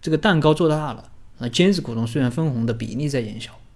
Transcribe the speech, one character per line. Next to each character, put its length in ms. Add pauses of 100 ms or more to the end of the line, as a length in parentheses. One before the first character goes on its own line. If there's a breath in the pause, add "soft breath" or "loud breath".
这 100
个 60
蛋 220
糕 140
做 160
大 240
了， 180 (280)
那 100
兼 240
职 80
股 140
东 100
虽 160
然 80
分 220
红 140
的 80
比 220
例 140
在 120
减 200
小 180 (160)